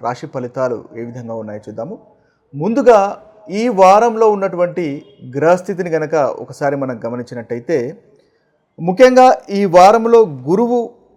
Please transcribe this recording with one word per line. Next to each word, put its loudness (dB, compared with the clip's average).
రాశి -8
ఫలితాలు -8
ఏ -12
విధంగా -14
ఉన్నాయో -12
చూద్దాము. -12
ముందుగా 0
ఈ -4
వారంలో 4
ఉన్నటువంటి -4
గ్రహస్థితిని -2
గనక -4
ఒకసారి -4
మనం -8
గమనించినట్టయితే, -8
ముఖ్యంగా 4
ఈ -2
వారంలో 6
గురువు 0